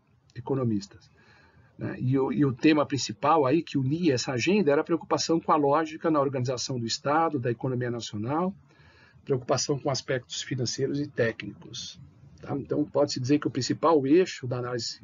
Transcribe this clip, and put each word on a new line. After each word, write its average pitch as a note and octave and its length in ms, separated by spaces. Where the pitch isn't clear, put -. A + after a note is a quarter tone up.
economistas, A#2 760
né? - 220
E C3 180
o, C3+ 160
e C#3+ 120
o C3+ 80
tema D3+ 340
principal C#3+ 580
aí C#3 160
que - 160
unia C#3+ 380
essa B2 180
agenda D3 380
era C#3+ 100
a D#3 40
preocupação - 560
com - 100
a E3+ 60
lógica D#3 520
na D3+ 120
organização C3 580
do A#2 80
Estado, D3+ 520
da B2 120
economia B2 400
nacional, A#2+ 640
preocupação C3+ 540
com C#3+ 120
aspectos C3 500
financeiros C3+ 600
e D3 80
técnicos. - 920
Tá? - 160
Então, C#3 280
pode-se C#3+ 340
dizer C#3 220
que - 80
o - 20
principal C#3+ 560
eixo E3+ 400
da B2 120
análise B2 460